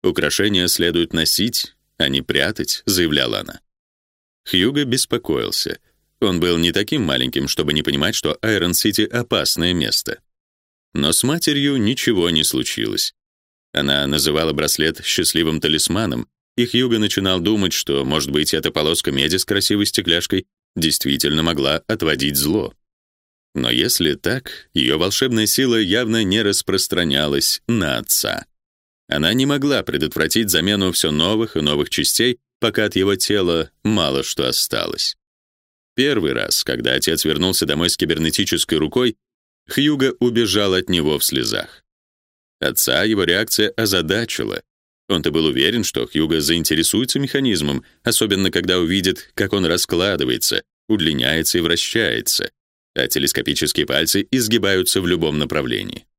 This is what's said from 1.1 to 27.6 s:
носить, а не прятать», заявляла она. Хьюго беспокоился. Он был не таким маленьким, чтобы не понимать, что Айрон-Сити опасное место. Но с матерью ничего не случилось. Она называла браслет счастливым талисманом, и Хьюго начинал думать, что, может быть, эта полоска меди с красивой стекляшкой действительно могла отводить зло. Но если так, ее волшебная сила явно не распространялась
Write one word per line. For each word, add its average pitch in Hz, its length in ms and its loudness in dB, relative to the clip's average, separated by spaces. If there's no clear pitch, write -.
носить, 98 600 -2
а 76 120 0
не 69 140 0
прятать», 73 640 -2
заявляла 73 540 0
она. 50 200 -14
Хьюго 135 360 2
беспокоился. 69 960 -2
Он 92 200 2
был 87 180 4
не 85 140 2
таким 107 300 0
маленьким, 67 460 0
чтобы 73 240 -2
не 76 100 0
понимать, 73 320 0
что - 260 -2
Айрон-Сити 101 640 0
опасное 90 720 0
место. - 460 -2
Но 73 180 0
с - 120 0
матерью 143 520 0
ничего 104 540 2
не 78 140 2
случилось. 57 680 -2
Она 71 340 0
называла 76 460 0
браслет 76 520 0
счастливым 80 560 0
талисманом, 80 680 0
и 120 80 2
Хьюго 120 340 2
начинал 95 420 0
думать, 98 340 2
что, 69 300 -2
может 71 260 -2
быть, 76 240 0
эта 78 160 0
полоска 78 400 0
меди 73 260 0
с - 80 0
красивой 101 400 2
стекляшкой 90 640 0
действительно 76 680 0
могла 76 440 0
отводить 73 500 0
зло. 71 360 0
Но 62 160 -2
если 73 440 2
так, - 600 -6
ее 69 240 2
волшебная 110 480 2
сила 123 300 2
явно 110 480 0
не 101 180 2
распространялась 78 1200 0